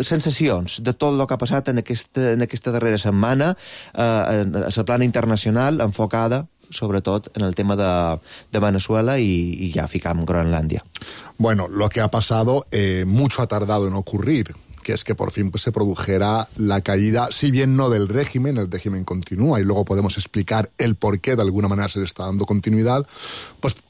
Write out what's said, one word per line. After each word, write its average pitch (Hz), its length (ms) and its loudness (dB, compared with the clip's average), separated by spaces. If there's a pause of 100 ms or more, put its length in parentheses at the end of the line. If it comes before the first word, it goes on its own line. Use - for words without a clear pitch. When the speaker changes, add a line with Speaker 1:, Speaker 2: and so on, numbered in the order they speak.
Speaker 1:
sensacions 139 800 0
de 127 80 2
tot 147 180 0
el 135 140 2
que 131 80 -2
ha 123 80 -2
passat 139 300 0
en 120 100 0
aquesta, 123 540 -2
en 120 100 2
aquesta 123 240 -6
darrera 117 320 2
setmana, 120 480 2 (420)
eh, 110 520 2
en, 92 120 -2
a 101 140 -2
la 107 160 0
plana 123 180 2
internacional, 117 760 2
enfocada, 113 640 0 (240)
sobretot, 98 680 -2
en 107 80 -2
el 92 100 0
tema 101 220 0
de, 98 140 2 (600)
de 107 100 0
Venezuela 110 560 2
i, 113 80 2 (400)
i 82 80 -4
ja 76 160 -2
ficam 85 340 -2
Groenlàndia. 85 600 0 (520)
Speaker 2:
Bueno, 107 320 2
lo 101 200 0
que 117 120 -2
ha 107 120 2
pasado, 113 580 2
eh, 95 360 0
mucho 123 360 2
ha 113 60 -2
tardado 104 400 0
en 95 60 -2
ocurrir, 104 600 -2 (320)
que - 60 -2
es - 100 -4
que - 140 -2
por - 160 -4
fin, 98 180 -2
pues, - 140 -4
se 117 80 0
produjera 101 720 0 (120)
la 101 220 2
caída, 107 520 2
si 147 180 0
bien 131 260 4
no 131 140 2
del 104 160 2
régimen, 131 500 0
el 98 140 -2
régimen 92 340 -4
continúa 101 540 0
y 98 60 2
luego 98 200 2
podemos 98 320 0
explicar 104 600 -2
el 117 160 2
por 101 240 0
qué 131 160 -2
de 165 80 2
alguna 98 240 2
manera 98 220 0
se - 100 -6
le 98 60 -2
está 90 220 -8
dando 98 200 -2
continuidad, 110 580 2 (540)
pues - 160 -2 (160)